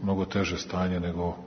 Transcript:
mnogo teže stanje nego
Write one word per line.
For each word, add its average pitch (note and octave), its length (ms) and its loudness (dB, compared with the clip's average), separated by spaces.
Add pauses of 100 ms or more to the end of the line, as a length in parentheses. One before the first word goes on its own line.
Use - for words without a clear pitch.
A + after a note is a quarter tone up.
mnogo F#2+ 220 2
teže F2 320 0
stanje F2+ 420 0
nego F2 480 0